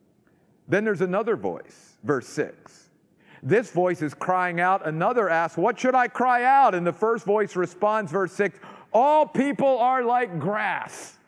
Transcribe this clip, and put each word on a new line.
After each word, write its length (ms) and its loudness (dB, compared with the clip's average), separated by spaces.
Then 180 0
there's 160 -2
another 340 -2
voice, 680 -10
verse 240 -2
six. 540 -10
This 260 0
voice 320 0
is 140 -6
crying 440 -2
out. 280 0
Another 420 0
asks, 280 0
"What 220 0
should 140 0
I 140 2
cry 360 0
out?" 300 6
And 120 -2
the 80 0
first 320 -2
voice 300 0
responds, 560 -2
verse 200 -2
six, 280 -4
"All 360 4
people 500 0
are 260 0
like 360 -2
grass 880 -6